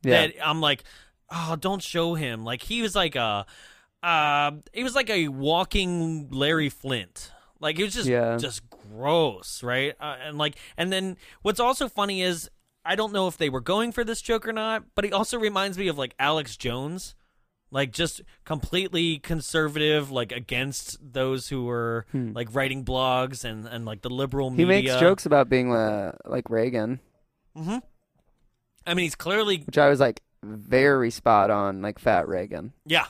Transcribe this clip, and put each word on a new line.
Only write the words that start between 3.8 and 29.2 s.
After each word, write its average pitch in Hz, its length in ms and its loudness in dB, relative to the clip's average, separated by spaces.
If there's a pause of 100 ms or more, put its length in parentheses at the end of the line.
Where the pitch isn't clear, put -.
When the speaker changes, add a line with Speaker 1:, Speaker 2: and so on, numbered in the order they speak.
Speaker 2:
uh, 147 500 2 (220)
he 233 100 -6
was 254 120 -4
like 262 140 0
a 180 200 2
walking 160 1000 0
Larry 147 380 0
Flint. 123 600 -8 (280)
Like, 156 200 -4
it 196 40 2
was 202 100 -4
just, 185 160 -2
Speaker 1:
Yeah. 117 280 2
Speaker 2:
just 120 320 -6
gross, 120 920 -2
right? 127 360 -2
Uh, 143 220 -8
and, 147 160 -10
like, 151 200 -2 (200)
and 180 140 -2
then 190 240 -4 (280)
what's 208 160 0
also 254 280 2
funny 202 340 -2
is, 175 280 -2 (360)
I 175 100 0
don't 214 180 -2
know 190 160 2
if - 80 -12
they 156 120 0
were 131 120 -4
going 214 320 0
for 240 100 -2
this 220 180 -4
joke 226 240 -2
or 220 60 -6
not, 220 320 -4 (100)
but 202 120 0
he 202 80 -2
also 220 260 0
reminds 196 380 0
me 196 100 -2
of, 156 100 -2
like, 131 220 -6
Alex 143 380 2
Jones. 135 580 -6 (560)
Like, 135 220 -2
just - 280 -4 (220)
completely 165 760 -2
conservative, 151 920 0
like, 123 220 -4
against 123 640 -6 (160)
those 131 340 -2
who 131 160 -4
were, 117 480 -2
Speaker 1:
Hmm. 120 220 -4
Speaker 2:
like, 113 200 -6
writing 135 300 -2
blogs 127 600 0
and, 110 200 -8
and, 117 200 -10
like, 107 160 -8
the 127 80 -6
liberal 135 400 -2
Speaker 1:
He 160 160 4
Speaker 2:
media. 185 260 4
Speaker 1:
makes 127 80 2
jokes 185 260 6
about 143 220 6
being, 123 240 4
uh, 107 400 0 (140)
like 127 240 -4
Reagan. 117 500 0 (580)
Speaker 2:
Mm-hmm. 175 200 -4 (1080)
I 170 80 -2
mean, 180 100 2
he's 156 120 -4
clearly 202 500 0